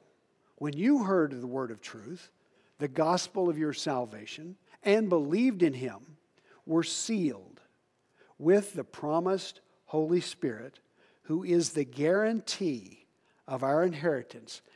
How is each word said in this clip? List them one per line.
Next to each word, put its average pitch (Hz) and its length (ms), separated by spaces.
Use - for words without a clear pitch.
when 147 200
you 254 260
heard 180 280
the 123 160
word 123 240
of 107 100
truth, 117 480
the 147 100
gospel 175 640
of 151 80
your 151 160
salvation, 127 800
and 214 260
believed 180 540
in 147 100
him, 127 440
were 165 180
sealed 147 760
with 196 360
the 156 100
promised 170 760
Holy 156 360
Spirit, 123 580
who 170 200
is 170 280
the 147 120
guarantee 156 1200
of 131 160
our 147 200
inheritance 151 800